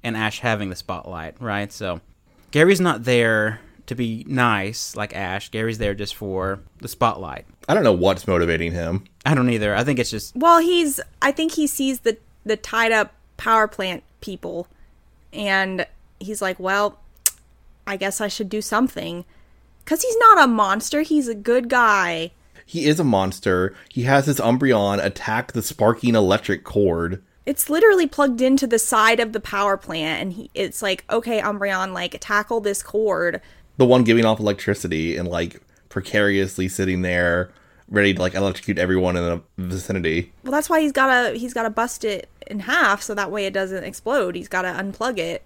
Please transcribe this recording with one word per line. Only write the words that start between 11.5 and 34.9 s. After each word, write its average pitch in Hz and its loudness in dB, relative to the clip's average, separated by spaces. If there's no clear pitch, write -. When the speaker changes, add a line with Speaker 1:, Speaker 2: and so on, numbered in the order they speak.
Speaker 3:
he 302 -2
sees 269 -2
the, 220 -2
the 214 -2
tied 226 -2
up 214 2
power 220 2
plant 185 -6
people, 175 -10
and 190 -2
he's 208 -8
like, 185 -4
"Well, 196 -2
I 202 -6
guess 190 -4
I 208 -2
should 196 -6
do 214 -4
something." 175 -2
'Cause 320 -2
he's 480 0
not 440 8
a 262 6
monster. 220 0
He's 302 0
a 226 -4
good 233 0
guy. 190 2
Speaker 2:
He 156 -4
is 151 4
a 175 2
monster. 95 2
He 123 -6
has 135 4
his 143 0
Umbreon 117 2
attack - -4
the 113 -2
sparking 117 2
electric 98 2
cord. 87 0
Speaker 3:
It's - -4
literally 370 4
plugged 262 0
into 262 4
the 226 2
side 226 2
of 226 -2
the 226 -6
power 202 -2
plant, 160 -6
and 185 -6
he, 190 -14
it's - -4
like, 190 -4
"Okay, 233 0
Umbreon, 196 -4
like, 180 -8
tackle 214 -2
this 202 -2
cord." 175 -2
Speaker 2:
The 131 8
one 127 8
giving 113 6
off 110 2
electricity 92 -2